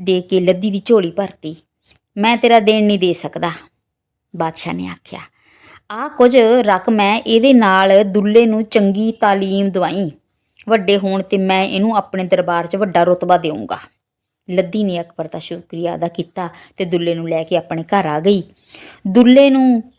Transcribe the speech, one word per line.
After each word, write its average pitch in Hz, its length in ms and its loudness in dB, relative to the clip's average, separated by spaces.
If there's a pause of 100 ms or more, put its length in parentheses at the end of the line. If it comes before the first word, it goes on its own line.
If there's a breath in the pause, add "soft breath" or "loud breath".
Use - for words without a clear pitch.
ਦੇ 185 200 -2
ਕੇ 185 200 -2
ਲੱਦੀ 185 300 0
ਦੀ 196 140 -4
ਝੋਲੀ 196 260 2
ਭਰਤੀ। 170 460 -10 (600 soft breath)
"ਮੈਂ 220 200 0
ਤੇਰਾ 233 240 4
ਦੇਣ 214 240 2
ਨਹੀਂ 208 140 2
ਦੇ 175 140 0
ਸਕਦਾ," 165 380 -6 (880)
ਬਾਦਸ਼ਾਹ 165 380 -6
ਨੇ - 120 -8
ਆਖਿਆ। - 340 -16 (680 soft breath)
"ਆਹ 240 180 -10
ਕੁਝ 254 280 2 (240)
ਰੱਖ, 202 280 0
ਮੈਂ 208 280 0 (100)
ਇਹਦੇ 226 260 4
ਨਾਲ 196 520 4
ਦੁੱਲੇ 208 420 2
ਨੂੰ 220 180 -2
ਚੰਗੀ 214 480 0
ਤਾਲੀਮ 196 580 -2
ਦਵਾਈ, 180 400 -4 (580)
ਵੱਡੇ 202 300 0
ਹੋਣ 190 220 -4
'ਤੇ 190 180 -4
ਮੈਂ 190 260 0
ਇਹਨੂੰ 202 320 -2
ਆਪਣੇ 196 280 -6
ਦਰਬਾਰ 175 420 -2
'ਚ 180 100 -6
ਵੱਡਾ 175 260 0
ਰੁਤਬਾ 175 340 2
ਦੇਵਾਂਗਾ।" 151 420 -6 (720)
ਲੱਦੀ 180 340 -4
ਨੇ 180 160 -4
ਅਕਬਰ 170 320 -12
ਦਾ 165 60 -12
ਸ਼ੁਕਰੀਆ 170 560 -10
ਅਦਾ 165 140 -6
ਕੀਤਾ 170 400 -10 (280 loud breath)
ਤੇ 190 80 -6
ਦੁੱਲੇ 170 300 -2
ਨੂੰ 165 140 -8
ਲੈ 160 140 -4
ਕੇ 170 140 -4
ਆਪਣੇ 165 260 -4
ਘਰ 185 240 0
ਆ 151 140 -2
ਗਈ। 190 220 2 (640 loud breath)
ਦੁੱਲੇ 247 440 6
ਨੂੰ 262 480 2